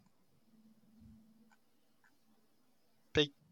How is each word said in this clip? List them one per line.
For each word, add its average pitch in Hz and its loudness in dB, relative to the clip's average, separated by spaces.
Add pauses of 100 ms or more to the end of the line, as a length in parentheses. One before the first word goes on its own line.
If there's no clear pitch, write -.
(3250)
Pek 147 12 (200)